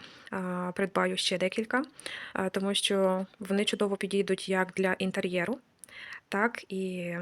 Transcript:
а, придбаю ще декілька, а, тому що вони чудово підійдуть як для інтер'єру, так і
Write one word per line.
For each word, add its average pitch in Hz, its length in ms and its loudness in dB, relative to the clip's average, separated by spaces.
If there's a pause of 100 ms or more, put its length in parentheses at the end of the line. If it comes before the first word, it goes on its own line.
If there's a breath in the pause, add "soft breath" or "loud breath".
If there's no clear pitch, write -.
(320 loud breath)
а, 180 440 -2
придбаю 185 420 2
ще - 200 0
декілька, 220 460 0 (500 loud breath)
а, 190 160 0
тому 196 260 0
що 190 500 4 (140)
вони 196 260 0
чудово 196 320 0
підійдуть 190 520 0
як 185 240 2
для 190 200 2
інтер'єру, 185 680 0 (680 loud breath)
так 220 400 0
і 180 520 -4